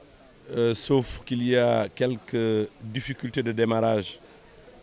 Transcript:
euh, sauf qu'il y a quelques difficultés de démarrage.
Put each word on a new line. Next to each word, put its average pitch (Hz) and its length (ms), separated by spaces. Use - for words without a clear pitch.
euh, 117 240
sauf - 500
qu'il 120 180
y 123 140
a 117 320
quelques 113 800
difficultés 120 640
de 117 100
démarrage. 113 680